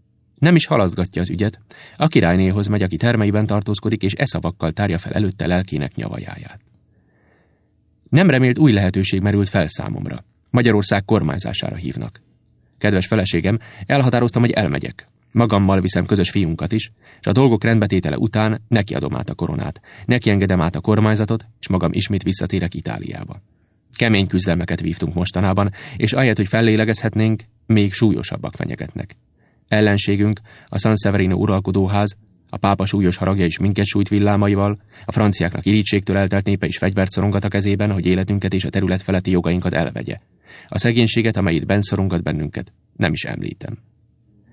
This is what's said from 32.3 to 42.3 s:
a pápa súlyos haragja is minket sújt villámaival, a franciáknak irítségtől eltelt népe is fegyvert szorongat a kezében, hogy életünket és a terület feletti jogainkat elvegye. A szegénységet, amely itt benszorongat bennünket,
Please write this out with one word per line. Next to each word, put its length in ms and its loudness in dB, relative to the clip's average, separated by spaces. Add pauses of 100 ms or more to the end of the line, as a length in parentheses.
a 80 -10
pápa 280 0
súlyos 320 0
haragja 280 0
is 140 -2
minket 260 0
sújt 240 0
villámaival, 720 2 (240)
a 60 -8
franciáknak 540 0
irítségtől 520 2
eltelt 280 0
népe 220 0
is 100 -4
fegyvert 340 0
szorongat 320 0
a 40 -2
kezében, 440 0
hogy 140 -2
életünket 480 0
és 120 -2
a 40 -4
terület 320 0
feletti 300 -2
jogainkat 420 0
elvegye. 440 -4 (500)
A 100 -6
szegénységet, 600 2
amely 180 2
itt 100 -2
benszorongat 580 0
bennünket, 500 -6 (200)